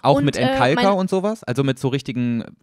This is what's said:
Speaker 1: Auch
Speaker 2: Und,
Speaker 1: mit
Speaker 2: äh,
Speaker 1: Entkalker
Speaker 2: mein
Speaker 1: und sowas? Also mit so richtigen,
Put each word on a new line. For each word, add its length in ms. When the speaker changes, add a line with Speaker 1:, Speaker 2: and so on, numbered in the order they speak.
Speaker 1:
Auch 160
Speaker 2:
Und, 60
Speaker 1:
mit 120
Speaker 2:
äh, 40
Speaker 1:
Entkalker 500
Speaker 2:
mein 80
Speaker 1:
und 120
sowas? 340
Also 200
mit 140
so 100
richtigen, 560